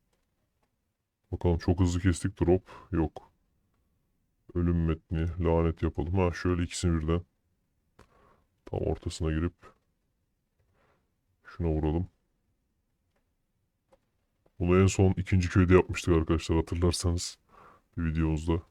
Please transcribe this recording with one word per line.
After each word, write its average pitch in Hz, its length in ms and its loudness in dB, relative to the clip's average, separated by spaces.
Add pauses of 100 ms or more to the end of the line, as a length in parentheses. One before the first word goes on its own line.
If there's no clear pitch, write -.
(1300)
Bakalım 87 260 0
çok 90 220 0
hızlı 90 200 2
kestik. 92 400 -2
Drop 87 300 0 (220)
yok. - 400 -4 (1200)
Ölüm 85 300 0
metni. 82 600 -4
Lanet 82 380 0
yapalım. 82 320 -4
Ha, 90 180 2
şöyle 90 300 -2
ikisini 85 400 -2
birden. 82 220 -2 (1400)
Tam 95 160 -6
ortasına 82 500 -4
girip 80 440 -4 (1800)
şuna 85 120 -4
vuralım. 78 400 -2 (2500)
Bunu 90 220 4
en 95 60 6
son 92 300 4
ikinci 90 320 0
köyde 92 260 4
yapmıştık 87 400 2
arkadaşlar, 82 440 0
hatırlarsanız 87 800 -2 (580)
bir 85 80 -4
videomuzda. 80 680 -2